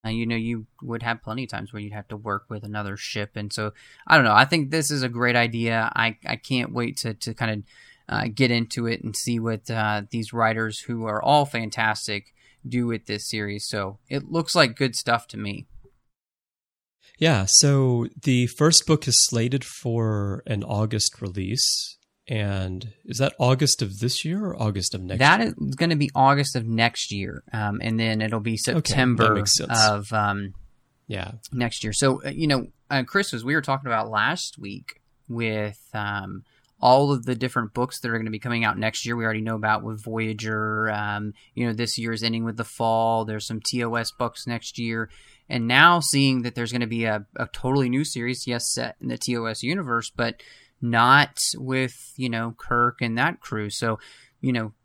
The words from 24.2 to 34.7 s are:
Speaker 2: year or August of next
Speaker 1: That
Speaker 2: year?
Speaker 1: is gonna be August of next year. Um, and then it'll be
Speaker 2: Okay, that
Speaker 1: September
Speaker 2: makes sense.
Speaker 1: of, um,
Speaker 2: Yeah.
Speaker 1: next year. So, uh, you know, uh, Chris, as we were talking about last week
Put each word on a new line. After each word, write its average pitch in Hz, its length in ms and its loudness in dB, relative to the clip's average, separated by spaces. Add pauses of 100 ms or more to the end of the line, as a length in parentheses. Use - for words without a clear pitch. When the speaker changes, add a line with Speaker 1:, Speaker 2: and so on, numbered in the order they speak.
Speaker 2:
year 196 220 -4
or - 160 -6
August 98 320 -2
of 92 80 -8
next 98 160 -4
Speaker 1:
That 160 220 6
Speaker 2:
year? 220 180 -2
Speaker 1:
is 135 160 -4
gonna 165 220 2
be 143 180 0
August 139 420 4
of 113 100 -2
next 113 460 0
year. 98 300 -8 (100)
Um, 104 300 -2
and 113 180 -2
then 110 220 0
it'll 110 180 -2
be 113 140 -2
Speaker 2:
Okay, 120 180 -2
that 160 140 0
Speaker 1:
September 113 480 4
Speaker 2:
makes 104 220 2
sense. 117 220 0 (100)
Speaker 1:
of, 104 240 0
um, 101 420 0 (520)
Speaker 2:
Yeah. 95 260 -8 (200)
Speaker 1:
next 120 320 -2
year. 107 80 -2
So, 135 320 2
uh, 143 60 -4
you 160 160 -2
know, 135 220 0 (220)
uh, 135 160 0
Chris, - 280 -2
as 113 100 -8
we 143 100 0
were 156 80 2
talking 139 240 -2
about 110 240 -2
last 113 480 -2
week 101 420 -14 (280)